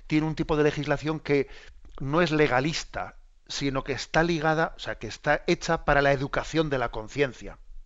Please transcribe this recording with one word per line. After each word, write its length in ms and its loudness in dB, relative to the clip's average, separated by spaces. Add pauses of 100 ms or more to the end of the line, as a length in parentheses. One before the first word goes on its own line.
tiene 200 2
un 80 -2
tipo 220 0
de 60 4
legislación 580 0
que 280 0 (520)
no 220 2
es 100 2
legalista, 840 0 (300)
sino 380 -4
que 80 -6
está 300 0
ligada, 540 2
o 20 -18
sea, 200 -8
que 100 -8
está 380 0
hecha 380 0
para 160 4
la 120 6
educación 580 -2
de 80 0
la 120 0
conciencia, 680 -4 (280)